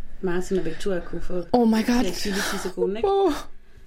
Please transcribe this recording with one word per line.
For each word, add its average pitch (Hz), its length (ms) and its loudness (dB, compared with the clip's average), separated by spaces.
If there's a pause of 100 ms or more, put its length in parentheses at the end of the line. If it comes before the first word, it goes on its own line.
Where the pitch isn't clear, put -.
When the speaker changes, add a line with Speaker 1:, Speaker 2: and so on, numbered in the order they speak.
(220)
Speaker 1:
Martin 185 380 0
og - 60 0
Victoria 175 400 0
kunne 170 160 -4
få 180 300 2
Speaker 2:
Oh 240 160 6
my 220 60 6
god. 233 300 2
Speaker 1:
til 185 60 0
at 175 60 -2
sige 202 200 -2
det 202 80 -2
sidste 190 320 -4
gode, 185 220 0
ikke? 392 120 0
Speaker 2:
Åh. 392 240 2 (540)